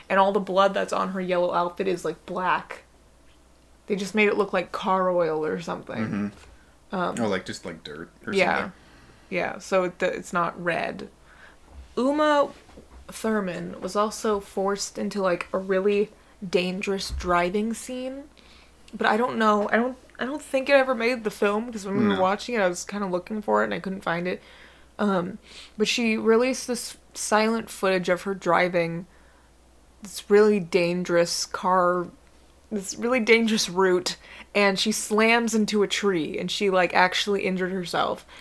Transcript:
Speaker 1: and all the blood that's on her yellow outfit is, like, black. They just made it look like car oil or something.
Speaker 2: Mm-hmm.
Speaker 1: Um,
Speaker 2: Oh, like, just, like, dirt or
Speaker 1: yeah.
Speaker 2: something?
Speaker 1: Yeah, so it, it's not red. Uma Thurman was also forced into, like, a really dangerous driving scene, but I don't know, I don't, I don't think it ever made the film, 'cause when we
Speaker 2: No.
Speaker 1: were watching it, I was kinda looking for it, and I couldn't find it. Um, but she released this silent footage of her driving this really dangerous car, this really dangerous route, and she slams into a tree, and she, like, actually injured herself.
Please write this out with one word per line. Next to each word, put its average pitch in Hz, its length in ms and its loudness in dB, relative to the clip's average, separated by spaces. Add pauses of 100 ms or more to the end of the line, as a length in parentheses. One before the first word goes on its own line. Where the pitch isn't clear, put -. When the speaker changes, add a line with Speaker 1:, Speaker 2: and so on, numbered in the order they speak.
Speaker 1:
and 190 120 2
all 196 120 4
the 202 80 2
blood 190 320 4
that's 190 200 -2
on 190 180 0
her 190 100 -6
yellow 180 320 0
outfit 175 360 -2
is, 180 160 -2
like, 170 220 -6
black. 175 580 -4 (1040)
They 208 80 -2
just 190 180 -6
made 214 140 4
it 202 100 0
look 202 160 0
like 180 180 -4
car 190 380 0
oil 160 340 0
or 180 160 -4
something. 175 360 -8
Speaker 2:
Mm-hmm. 208 300 -4 (680)
Speaker 1:
Um, 180 240 -4
Speaker 2:
Oh, 113 100 0
like, 92 160 -2
just, - 220 -12
like, 85 160 -12
dirt 76 260 -14 (180)
or - 60 -6
Speaker 1:
yeah. 175 240 2
Speaker 2:
something? 185 160 -4 (580)
Speaker 1:
Yeah, - 280 -4
so 185 260 0
it, 180 180 -4
it's - 300 -4
not 175 300 -2
red. - 460 -4 (880)
Uma 294 540 2 (580)
Thurman 185 720 -4
was 190 160 -6
also 214 440 0
forced 196 580 -4
into, 208 220 -4
like, 175 320 0
a 196 60 0
really 196 520 2 (380)
dangerous 190 640 -2
driving 180 640 0
scene, 262 500 -10 (680)
but 214 120 0
I 226 100 4
don't 247 220 0
know, 208 320 4
I - 60 4
don't, 247 200 0 (220)
I 233 80 -4
don't 285 160 -8
think 262 260 -2
it 277 60 2
ever 262 200 4
made 226 300 -2
the 208 60 -2
film, 214 420 0
'cause 202 140 -10
when 196 100 -2
we 233 80 4
Speaker 2:
No. 202 120 4
Speaker 1:
were 185 40 2
watching 202 340 0
it, 220 60 2
I 185 80 4
was 180 160 -4
kinda 202 220 -6
looking 180 360 -4
for 214 200 2
it, - 20 2
and 214 100 -2
I 180 60 -4
couldn't 190 220 -8
find 175 260 -2
it. - 140 -6 (560)
Um, 196 400 0 (380)
but 214 120 0
she 226 280 0
released 226 520 2
this - 280 -6 (180)
silent 220 560 0
footage 190 380 0
of 175 140 2
her 196 120 -4
driving 175 720 0 (960)
this - 280 -12
really 208 300 6
dangerous 175 880 0
car, 180 600 2 (640)
this 202 260 -6
really 240 240 0
dangerous 220 480 4
route, 180 480 2 (380)
and 196 240 4
she 214 140 0
slams 226 640 2
into 214 280 2
a 190 60 2
tree, 185 500 0
and 180 120 -4
she, 202 200 0
like, 180 240 2
actually 185 480 2
injured 185 300 -2
herself. 170 520 -2 (160)